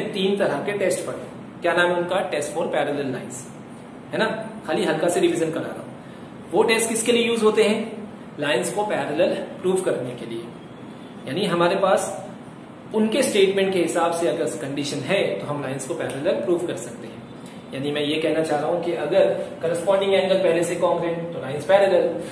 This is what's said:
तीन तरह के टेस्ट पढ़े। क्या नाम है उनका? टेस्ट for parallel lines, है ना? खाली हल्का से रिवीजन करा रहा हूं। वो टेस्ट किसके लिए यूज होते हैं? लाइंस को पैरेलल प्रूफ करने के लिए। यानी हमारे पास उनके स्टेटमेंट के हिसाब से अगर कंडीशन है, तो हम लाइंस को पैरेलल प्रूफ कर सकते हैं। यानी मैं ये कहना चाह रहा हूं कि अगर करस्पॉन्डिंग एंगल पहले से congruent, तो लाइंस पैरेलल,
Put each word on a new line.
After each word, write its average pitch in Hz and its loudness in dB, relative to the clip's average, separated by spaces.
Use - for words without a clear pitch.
तीन 196 2
तरह 151 0
के 208 -2
टेस्ट - 0
पढ़े। - -10
क्या 170 2
नाम 175 4
है 175 2
उनका? 175 0
टेस्ट 147 -2
for 170 -2
parallel 143 0
lines, 107 -10
है 151 -2
ना? 214 2
खाली 170 0
हल्का 160 2
से 180 2
रिवीजन 165 2
करा 135 -4
रहा - -8
हूं। - -16
वो 196 6
टेस्ट 220 4
किसके 240 2
लिए 233 4
यूज 226 2
होते 214 6
हैं? - 0
लाइंस 160 0
को 208 0
पैरेलल 151 2
प्रूफ 185 2
करने 127 -2
के 110 -10
लिए। 117 -8
यानी 175 0
हमारे 175 4
पास - 2
उनके 226 4
स्टेटमेंट 196 4
के 180 2
हिसाब 170 2
से 170 0
अगर - -2
कंडीशन 139 -4
है, 170 0
तो - -6
हम 143 -4
लाइंस 131 -6
को 170 -4
पैरेलल 139 -2
प्रूफ 175 2
कर 139 -4
सकते - -12
हैं। - -14
यानी 143 -2
मैं 147 0
ये 147 0
कहना 160 2
चाह 151 2
रहा 156 0
हूं 170 0
कि 170 -2
अगर 185 4
करस्पॉन्डिंग 196 2
एंगल 190 4
पहले 170 4
से 170 0
congruent, 170 0
तो - -8
लाइंस 143 -6
पैरेलल, 190 6